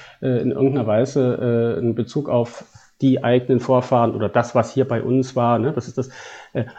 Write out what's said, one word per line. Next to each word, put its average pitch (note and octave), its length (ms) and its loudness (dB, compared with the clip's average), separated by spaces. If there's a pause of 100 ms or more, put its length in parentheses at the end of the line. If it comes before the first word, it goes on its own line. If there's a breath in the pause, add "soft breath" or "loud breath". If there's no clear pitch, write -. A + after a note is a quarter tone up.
(240 loud breath)
äh, B2 180 0
in B2 80 0
irgendeiner C3+ 380 0
Weise, A#2 880 0
äh, - 40 -4
einen A#2 140 0
Bezug B2 340 -4
auf - 380 -2 (360 soft breath)
die C3 220 4
eigenen B2 360 2
Vorfahren B2 560 2
oder G#2+ 140 -2
das, A#2 260 0
was A2+ 180 0
hier B2+ 140 2
bei A2+ 160 -2
uns B2+ 320 0
war, A#2+ 240 2
ne? C3 140 0
Das - 140 -6
ist - 120 -8
das, B2+ 100 -6 (440 loud breath)
äh, - 100 -2 (160 loud breath)